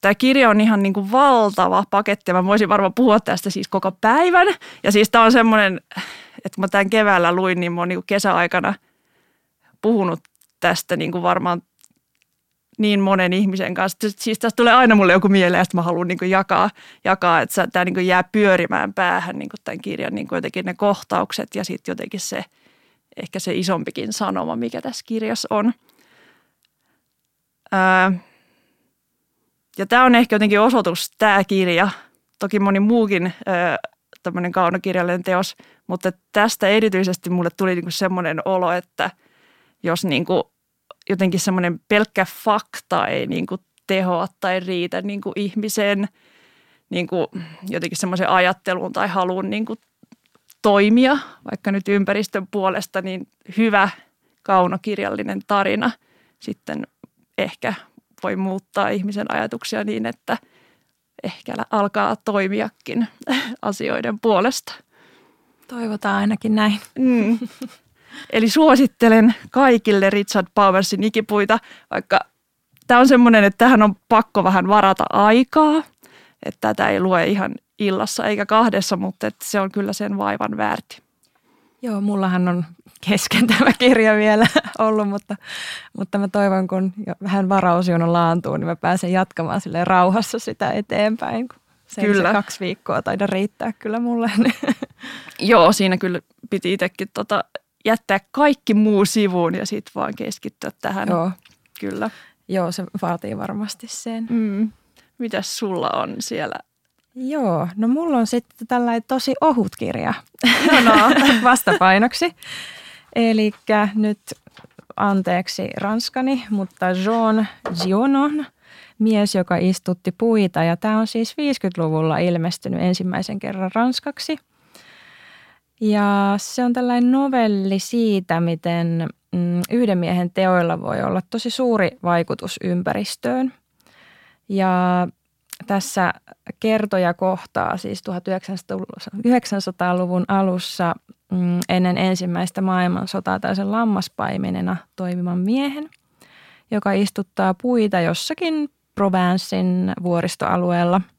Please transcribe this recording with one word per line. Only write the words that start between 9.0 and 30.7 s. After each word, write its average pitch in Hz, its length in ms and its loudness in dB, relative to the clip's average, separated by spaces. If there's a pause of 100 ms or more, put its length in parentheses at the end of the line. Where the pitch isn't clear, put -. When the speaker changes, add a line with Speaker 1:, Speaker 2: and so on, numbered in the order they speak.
Speaker 1:
puhunut 196 380 0 (400)
tästä 175 360 -2
niinku 175 260 -6
varmaan 175 400 -2 (1160)
niin 208 220 2
monen 190 320 2
ihmisen 190 420 -2
kanssa. 185 240 -4 (180)
Siis 220 220 -4
tästä 226 180 -4
tulee 233 160 4
aina 240 220 8
mulle 190 180 6
joku 190 160 4
mieleen, 180 320 4
ja 180 40 4
sit - 100 -10
mä 175 80 0
haluan 170 260 -2
niinku 175 160 -6
jakaa, 190 460 2 (340)
jakaa, 180 360 2
että - 140 -4
sä, 185 180 0
tää 180 120 0
niinku 180 160 -2
jää 180 320 2
pyörimään 196 640 2
päähän 180 440 -2
niinku - 260 -12
tän - 160 -12
kirjan - 340 -8
niinku - 200 -10
jotenkin 185 300 -6
ne 180 100 -8
kohtaukset - 800 -4
ja 196 100 -6
sit - 240 -10
jotenkin - 320 -10
se, - 240 -8 (720)
ehkä - 220 -12
se 185 160 -6
isompikin 185 580 -4
sanoma, 190 440 -4
mikä 233 240 -8
tässä - 260 -12
kirjassa 220 440 -6
on. 214 220 0 (2000)
Öö, 185 460 4 (1600)
ja 196 80 -4
tää 247 180 6
on 247 100 8
ehkä 233 200 4
jotenkin 208 260 4
osoitus, 214 580 0